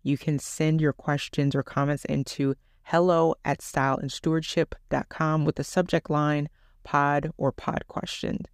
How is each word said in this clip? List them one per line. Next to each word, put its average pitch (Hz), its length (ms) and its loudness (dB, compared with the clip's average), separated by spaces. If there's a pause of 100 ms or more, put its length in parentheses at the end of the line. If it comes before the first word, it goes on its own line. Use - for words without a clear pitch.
You 139 160 0
can 147 220 0
send 160 400 0
your 151 120 4
questions 143 600 -2
or 139 80 2
comments 143 440 -2
into 139 500 -2 (260)
hello 165 600 4
at 143 180 -2
style 135 340 0
and 135 140 -6
stewardship 160 640 -2 (140)
dot 139 200 -2
com 156 360 0
with 156 100 2
the - 80 -6
subject - 480 0
line 147 380 0 (340)
pod 143 540 2
or - 160 0
pod - 340 -6
question. - 540 -6 (140)